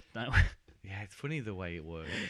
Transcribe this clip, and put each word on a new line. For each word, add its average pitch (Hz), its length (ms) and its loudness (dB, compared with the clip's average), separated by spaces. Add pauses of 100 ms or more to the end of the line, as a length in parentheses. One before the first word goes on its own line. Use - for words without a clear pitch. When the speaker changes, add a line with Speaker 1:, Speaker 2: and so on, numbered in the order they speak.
(160)
Speaker 1:
now. 120 220 0
<laughs> - 60 12 (380)
Speaker 2:
Yeah, 98 200 -8
it's 98 120 -10
funny 147 280 -4
the 107 120 -4
way 90 220 -4
it 80 80 -6
works, 80 260 -6 (200)